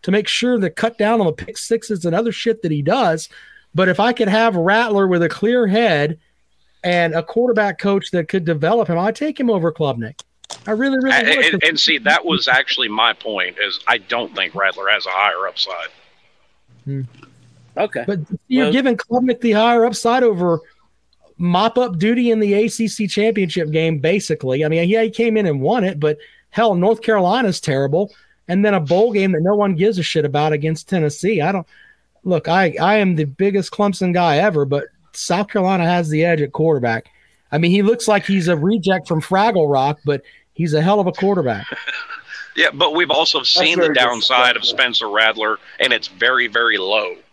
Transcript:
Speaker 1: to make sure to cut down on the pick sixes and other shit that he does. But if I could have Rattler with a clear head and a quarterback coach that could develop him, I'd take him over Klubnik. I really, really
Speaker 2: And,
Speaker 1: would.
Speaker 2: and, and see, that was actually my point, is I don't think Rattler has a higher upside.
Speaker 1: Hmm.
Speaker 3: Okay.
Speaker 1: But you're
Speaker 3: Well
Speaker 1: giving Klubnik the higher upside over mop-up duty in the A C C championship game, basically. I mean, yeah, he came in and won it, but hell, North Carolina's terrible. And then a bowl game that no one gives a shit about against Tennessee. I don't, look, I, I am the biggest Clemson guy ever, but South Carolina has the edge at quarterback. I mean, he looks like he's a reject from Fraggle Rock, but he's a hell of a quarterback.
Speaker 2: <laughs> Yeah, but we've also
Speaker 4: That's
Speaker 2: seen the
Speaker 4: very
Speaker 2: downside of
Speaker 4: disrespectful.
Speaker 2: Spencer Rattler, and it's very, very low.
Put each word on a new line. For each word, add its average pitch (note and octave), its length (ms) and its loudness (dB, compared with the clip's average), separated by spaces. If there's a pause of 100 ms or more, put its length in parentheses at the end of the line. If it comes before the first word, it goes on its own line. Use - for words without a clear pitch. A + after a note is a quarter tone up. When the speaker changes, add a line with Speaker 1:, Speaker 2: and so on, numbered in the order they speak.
Speaker 1:
to F3+ 80 -2
make G3+ 180 0
sure B3 280 0
to F#3+ 120 0
cut A3+ 280 -2
down A3 220 2
on G3+ 60 2
the D#3 80 0
pick - 240 -12
sixes A3 480 -4
and E3 100 0
other A3+ 160 0
shit A3 300 -4
that E3 100 -2
he D3 100 -2
does. E3 460 0 (460)
But F#3 160 2
if F3+ 100 0
I A#3 140 4
could A3+ 160 0
have A3 260 2
Rattler G3+ 500 2
with F3+ 160 2
a E3+ 60 2
clear A#3 400 0
head E3+ 500 2 (640)
and F3 320 2
a E3 80 0
quarterback G#3+ 560 0
coach G3 340 -2
that E3+ 180 -2
could F#3 160 -2
develop E3+ 420 0
him, E3+ 100 0
I'd G#3 200 -2
take D4 200 -4
him B3+ 120 0
over E3+ 200 0
Klubnik. B2+ 520 -4 (460)
I G#3 40 -4
really, C4 260 0
really C4 180 2
Speaker 2:
And, A#3 120 2
Speaker 1:
would. D#3 180 2
Speaker 2:
and, D#3+ 180 0
and D#3 160 2
see, D#3 200 0
that D3 260 0
was D#3 220 -2
actually C3 400 0
my A2 260 0
point, F#2 460 -6
is G2 280 -4
I A#2 120 0
don't A#2 360 -6
think F#2+ 200 -4
Rattler G2 340 -2
has G2+ 160 0
a F#2 60 -6
higher F#2+ 360 0
upside. E2+ 420 -8 (960)
Speaker 1:
Hmm. C#3 160 -8 (760)
Speaker 3:
Okay. G#3 300 -4
Speaker 1:
But G3 120 -4 (280)
you're B3+ 180 2
Speaker 3:
Well D3+ 60 0
Speaker 1:
giving C4 260 0
Klubnik B3 440 -2
the A#3 100 2
higher A3+ 340 4
upside A#3+ 380 0
over F3 380 2 (760)
mop-up F#3 600 0
duty A#3 320 2
in A3 80 2
the G3+ 140 2
A G#3 140 2
C A3+ 200 -2
C G3+ 200 -4
championship F#3+ 640 -2
game, D#3+ 300 0
basically. D#3 680 0
I D#3 40 0
mean, E3+ 200 0
yeah, A3+ 140 2
he A3 80 -2
came A3+ 260 0
in G#3 80 0
and C#3+ 160 -2
won G3+ 220 0
it, F3+ 160 -4
but D3+ 180 0 (320)
hell, A3 240 2
North G#3 280 2
Carolina's G#3 580 0
terrible. C#3+ 520 -2 (360)
And F#3+ 180 0
then G#3 80 2
a F#3 60 2
bowl F3 320 2
game G3 220 0
that D#3 80 0
no F#3+ 140 2
one G3+ 200 0
gives F#3+ 240 0
a D#3+ 40 -2
shit D3 220 -2
about D3 280 0
against D#3 360 -4
Tennessee. F3 520 0
I E3 100 0
don't, F#3 160 -4 (560)
look, F3 240 -2
I, F3 340 2
I G3 160 2
am F#3+ 180 2
the D3+ 100 0
biggest F#3+ 460 -2
Clemson F#3+ 420 -2
guy E3+ 240 2
ever, D#3+ 280 2
but C#3 200 -2 (280)
South G3 360 -2
Carolina F#3 340 0
has E3+ 260 0
the D#3 140 2
edge E3+ 180 2
at C#3+ 120 -4
quarterback. B2 560 0 (420)
I D3 80 0
mean, E3+ 120 2
he G3+ 120 4
looks A#3 240 0
like G#3 180 2
he's F#3+ 220 0
a F3 100 2
reject F#3 500 0
from D#3 140 -2
Fraggle F#3+ 500 0
Rock, C#3+ 320 0
but C#3+ 200 -4 (300)
he's D#3 200 -2
a D3+ 80 2
hell G3+ 180 2
of F#3 80 0
a F3+ 40 -2
quarterback. F3+ 600 -2
Speaker 2:
<laughs> - 60 -10 (760)
Yeah, D#3+ 180 2
but D3+ 220 0
we've E3+ 160 0
also D3+ 280 0
Speaker 4:
That's B2 100 -2
Speaker 2:
seen E3+ 280 2
the E3 100 2
Speaker 4:
very C#3+ 80 0
Speaker 2:
downside B2 600 2
of A#2 60 -4
Speaker 4:
disrespectful. A#2+ 360 0
Speaker 2:
Spencer A2+ 120 -4
Rattler, A2 500 0 (220)
and B2+ 100 2
it's A2+ 160 -2
very, A#2+ 400 0
very A2+ 300 0
low. F#2+ 400 -4 (160)